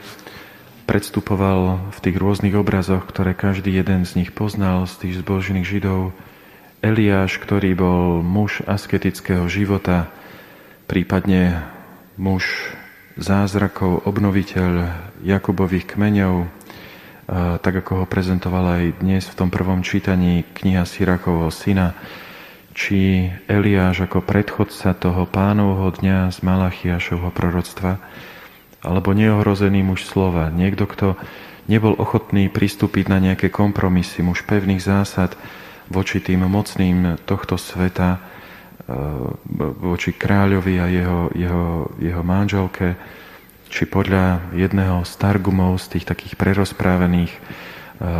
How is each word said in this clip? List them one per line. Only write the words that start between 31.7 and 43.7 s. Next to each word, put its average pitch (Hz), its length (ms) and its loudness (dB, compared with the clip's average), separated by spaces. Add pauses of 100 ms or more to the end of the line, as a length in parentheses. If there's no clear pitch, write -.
nebol 107 240 4
ochotný 101 560 2
pristúpiť 101 560 0
na 95 160 4
nejaké 92 240 2
kompromisy, 92 800 0
muž 87 160 -2
pevných 95 400 0
zásad 98 480 0 (560)
voči 95 320 -2
tým 92 240 0
mocným 92 800 2
tohto - 320 -2
sveta, 90 640 0
e, - 0 - (1600)
voči 87 320 -2
kráľovi 95 720 2
a - 80 2
jeho, 90 400 2
jeho, 87 640 -2
jeho 87 320 -2
manželke, 95 720 0 (720)